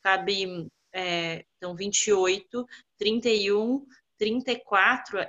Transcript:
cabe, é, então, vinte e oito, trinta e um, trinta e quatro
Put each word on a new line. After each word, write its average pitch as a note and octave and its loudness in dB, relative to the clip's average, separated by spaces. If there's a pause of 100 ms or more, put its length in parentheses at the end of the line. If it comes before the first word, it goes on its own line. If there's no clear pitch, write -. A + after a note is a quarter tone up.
cabe, F#3+ -2 (240)
é, E3+ -4 (120)
então, F3+ -10
vinte G3+ -2
e G#3+ 4
oito, G3 0 (320)
trinta A3+ 0
e G#3 2
um, A#3+ 0 (320)
trinta A#3+ -2
e A#3+ -2
quatro G#3 2 (100)